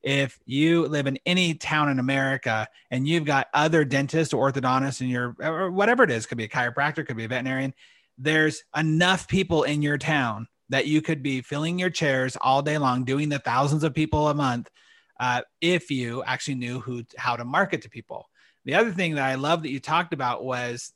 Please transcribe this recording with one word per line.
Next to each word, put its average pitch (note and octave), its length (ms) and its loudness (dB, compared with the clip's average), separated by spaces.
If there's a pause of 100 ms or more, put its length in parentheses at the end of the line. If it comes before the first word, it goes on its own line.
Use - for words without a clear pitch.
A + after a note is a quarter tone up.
if C#3 440 0
you D#3 420 4
live C#3+ 200 0
in C3+ 180 -2
any F3+ 280 2
town D3+ 360 2
in C3 100 2
America C3 680 0 (220)
and C3 180 0
you've D#3+ 180 2
got C#3 280 2
other D#3 300 4
dentists C#3 500 0
or C3+ 180 2
orthodontists C3 500 0
in B2+ 80 -2
your, B2 300 -2
or E3 300 -4
whatever G#3+ 340 2
it F3 60 -6
is, A2+ 160 -2
could A#2+ 120 -8
be A2+ 80 -4
a G#2 40 -12
chiropractor, C#3 560 -2
could A#2 120 -8
be A2+ 80 -6
a - 20 -10
veterinarian, C3 460 -4 (440)
there's D#3 460 0 (120)
enough D#3+ 520 2
people E3+ 360 2
in D3 200 0
your D3 160 0
town A#2+ 480 -2 (220)
that C3 180 0
you D3+ 140 2
could D#3 200 -4
be C3 200 -2
filling D#3 360 -4
your F3+ 120 0
chairs C3+ 500 0
all C3+ 220 2
day D3+ 160 0
long, B2+ 260 2
doing C#3 240 0
the C#3+ 120 -2
thousands C#3+ 440 2
of D3 100 0
people D3+ 360 2
a D3 40 0
month, B2+ 380 -2 (480)
uh, B2 220 0 (180)
if F3 320 0
you B2 320 -4
actually C3 320 -4
knew B2 240 -6
who, A#2+ 240 -8 (140)
how B2 180 -2
to A#2+ 80 -10
market E3+ 380 0
to A2 80 -20
people. - 400 -16 (360)
The C3+ 100 -2
other A3+ 160 4
thing E3+ 240 -2
that C#3 100 0
I C3 100 0
love D#3 280 0
that C3+ 80 -6
you C3+ 100 -8
talked E3 320 0
about B2+ 320 -4
was B2 500 -6